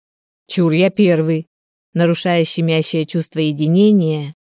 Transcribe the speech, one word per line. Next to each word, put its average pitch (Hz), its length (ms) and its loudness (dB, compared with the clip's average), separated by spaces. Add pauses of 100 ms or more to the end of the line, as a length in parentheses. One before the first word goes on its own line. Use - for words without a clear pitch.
(500)
«Чур, 170 240 0
я 180 180 2
первый», 160 560 0 (480)
нарушая 170 500 0
щемящее 160 640 -2
чувство - 320 -6
единения, 156 960 0 (240)